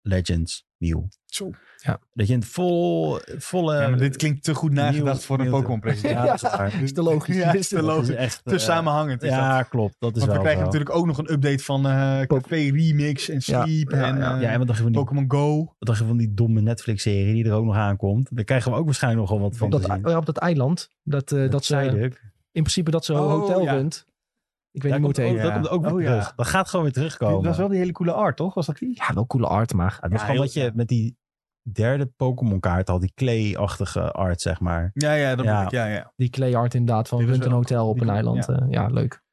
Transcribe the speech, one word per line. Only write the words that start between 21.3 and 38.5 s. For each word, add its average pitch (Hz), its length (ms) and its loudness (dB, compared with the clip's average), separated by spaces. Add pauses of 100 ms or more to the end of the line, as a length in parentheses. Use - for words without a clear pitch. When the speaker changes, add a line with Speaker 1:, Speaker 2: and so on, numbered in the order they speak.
Speaker 3:
eh, 143 60 0
Speaker 1:
Met 135 140 2
Speaker 3:
dat 139 120 -2
ze, 147 120 0
Speaker 1:
Psyduck. 127 560 -2 (200)
Speaker 3:
in 160 100 0
principe 160 280 0
dat 160 140 0
ze - 80 -2
een 147 80 2
Speaker 2:
Oh, 147 100 2
Speaker 3:
hotel 180 320 2
Speaker 2:
ja. 143 100 0
Speaker 3:
runt. 139 340 -2 (640)
Ik 135 120 -10
weet 143 100 0
Speaker 1:
Daar 143 80 2
Speaker 3:
niet 143 160 2
hoe 131 80 0
het 120 80 2
Speaker 1:
komt 110 100 0
Speaker 3:
heet. 135 140 2
Speaker 1:
ook, - 60 0
dat 156 80 -2
komt 170 140 0
ook - 0 -
weer 175 100 0
Speaker 2:
Oh, 180 80 0
ja. - 60 0 (120)
Speaker 1:
terug. - 140 -6
Dat 120 120 -2
gaat 190 220 0
gewoon 175 160 -2
weer 139 100 -2
terugkomen. 143 440 0
Speaker 2:
Dit 95 80 0
was 170 100 2
wel 190 120 0
die 196 100 0
hele 180 140 0
coole 170 200 -2
art, 202 240 0
toch? 180 180 -4
Was 170 120 -2
dat 151 120 -6
die? 254 160 -4
Speaker 3:
Ja, - 200 -2
wel 107 120 0
coole 123 200 0
art, 107 280 0
maar 90 160 2
Speaker 1:
Ja, - 100 -12
het 85 120 -4
was 107 80 0
Speaker 2:
Ja, 107 60 -4
Speaker 1:
gewoon - 60 0
Speaker 2:
heel 135 120 2
Speaker 1:
wat 135 80 -4
je 127 220 -2
met 117 140 0
die 120 280 0 (560)
derde 131 340 0
Pokémon 123 540 0
kaart 92 280 0
had, 90 120 2
die 95 140 -2
clay-achtige 104 1000 -2
art, 90 280 -2
zeg - 200 -4
maar. 87 340 -2
Speaker 2:
Ja, 147 200 0
ja, 139 200 0
dat 127 100 -2
Speaker 1:
Ja. 107 80 2
Speaker 2:
bedoel 101 140 0
ik. - 40 -4
Ja, 120 160 -2
ja. 104 300 -8
Speaker 3:
die 127 140 0
clay 127 240 0
art 120 200 0
inderdaad 117 340 0
van 123 100 -2
Speaker 2:
Dit 120 80 2
was 127 100 2
Speaker 3:
runt 127 100 0
een 123 60 2
Speaker 2:
wel 123 80 4
Speaker 3:
hotel 120 280 0
op 110 100 0
Speaker 2:
die 120 40 0
Speaker 3:
een 113 60 2
Speaker 2:
cool, 101 80 0 (200)
Speaker 3:
eiland. 123 100 -2
Speaker 2:
ja. - 80 0 (120)